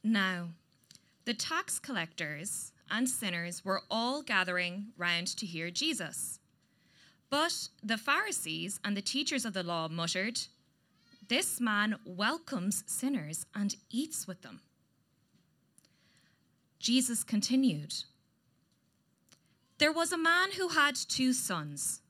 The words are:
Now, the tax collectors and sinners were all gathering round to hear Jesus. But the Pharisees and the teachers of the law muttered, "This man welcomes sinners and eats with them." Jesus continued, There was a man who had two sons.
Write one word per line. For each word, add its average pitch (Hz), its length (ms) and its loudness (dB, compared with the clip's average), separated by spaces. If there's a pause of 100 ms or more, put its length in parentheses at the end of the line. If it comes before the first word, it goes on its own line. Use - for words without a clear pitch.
Now, 185 460 2 (760)
the 233 80 0
tax - 440 -2
collectors 165 920 -6 (180)
and 233 160 2
sinners 175 600 -4
were 185 240 0
all 247 320 0
gathering 185 760 0
round 175 300 0 (100)
to - 80 -6
hear 170 260 -6
Jesus. 226 720 -4 (880)
But 320 400 0 (140)
the 220 160 0
Pharisees 202 840 -2
and 202 140 0
the 202 60 -2
teachers 269 420 0
of 220 80 -4
the 185 100 -2
law 170 260 -2
muttered, 175 520 -2 (880)
"This 285 320 2
man 214 420 2
welcomes 202 880 -2
sinners 170 540 -2 (100)
and 202 220 0 (140)
eats 285 360 -4
with 185 140 -10
them." 101 220 -16 (2250)
Jesus 247 440 2
continued, 208 840 2 (1700)
There 302 160 6
was 330 200 2
a 349 60 2
man 349 340 4
who 370 160 0
had 294 280 4
two 254 380 2
sons. 147 760 -4